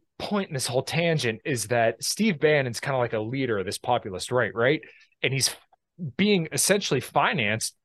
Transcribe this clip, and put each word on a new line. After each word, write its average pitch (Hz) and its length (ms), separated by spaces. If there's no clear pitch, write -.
point 202 260
in 156 80
this 127 140
whole 127 160
tangent 151 600
is 117 220
that 117 340
Steve 196 380
Bannon's 143 400
kinda 135 180
like 120 160
a 113 60
leader 117 400
of 92 80
this 98 120
populist 110 520
right, 123 240
right? 127 260
And 135 120
he's 135 200
being 190 360
essentially 160 480
financed 139 760